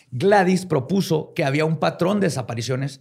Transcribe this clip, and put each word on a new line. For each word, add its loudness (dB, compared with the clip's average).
Gladys 4
propuso -2
que -2
había 0
un 0
patrón 0
de 2
desapariciones -4